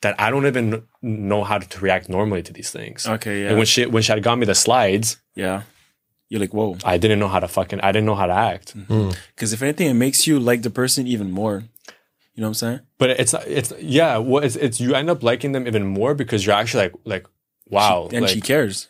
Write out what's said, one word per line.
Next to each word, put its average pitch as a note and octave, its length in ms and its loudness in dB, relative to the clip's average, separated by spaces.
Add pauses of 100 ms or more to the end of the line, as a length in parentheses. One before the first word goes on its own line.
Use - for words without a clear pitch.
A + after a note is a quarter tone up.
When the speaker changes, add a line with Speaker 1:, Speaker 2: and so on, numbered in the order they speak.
Speaker 1:
that G2+ 180 0
I G#2 100 2
don't C#3 180 0
even A2+ 360 0 (180)
know G#2 420 -2
how G2+ 160 0
to F#2+ 200 -14
react F#2 300 0
normally F#2+ 340 -2
to - 100 -18
these - 180 -12
things. - 360 -10
Speaker 2:
Okay, A2 360 -4
yeah. G2+ 60 0
Speaker 1:
Like, G#2+ 80 4
when A2 80 4
she, A#2+ 200 4
when A2+ 180 2
she A#2 80 4
had G#2+ 100 2
got A#2 160 4
me A#2+ 80 2
the G2+ 100 4
slides, A2+ 640 2 (160)
Speaker 2:
Yeah, F#2+ 280 -4 (680)
you're A2 120 -4
like, F#2 120 -4
"Whoa." G#2 300 -2
Speaker 1:
I F2+ 140 2
didn't G#2 220 4
know G2+ 80 2
how F#2+ 120 0
to F2+ 80 -2
fucking, F#2+ 340 -4
I G2 100 4
didn't G#2+ 140 2
know G#2+ 100 2
how F#2+ 120 0
to F2 60 2
act. G2 440 -2
Speaker 2:
Mm-hmm. G#2 340 0 (240)
'Cause - 180 -4
if A2+ 80 -6
anything, D3+ 280 0
it B2+ 40 2
makes C3 340 2
you D3+ 120 4
like A#2+ 240 2
the A#2 60 -2
person B2+ 380 -2
even G#2 240 -2
more. G#2 320 -2 (720)
You A2+ 60 -8
know A2 60 -2
what - 20 -2
I'm G#2+ 40 -4 (120)
saying? A#2+ 140 -4 (200)
Speaker 1:
But C3 120 4
it's, B2 220 0 (140)
it's, - 340 -4
yeah, D3+ 360 2
well, C3 260 2
it's, B2 120 0
it's, C3 240 -2
you B2 140 0
end C#3+ 160 0
up D#3+ 140 -2
liking B2 300 -4
them C3 140 -4
even G#2+ 200 -2
more G2+ 260 -2
because A2+ 320 -4
you're G#2 100 2
actually A2+ 280 0
like, F2+ 100 -4 (120)
like, F#2 200 -8 (420)
wow, G2 440 2
Speaker 2:
She, A#2+ 60 -6
and G#2 120 0
she F#2+ 60 0
Speaker 1:
like A2 80 -6
Speaker 2:
cares. B2+ 460 0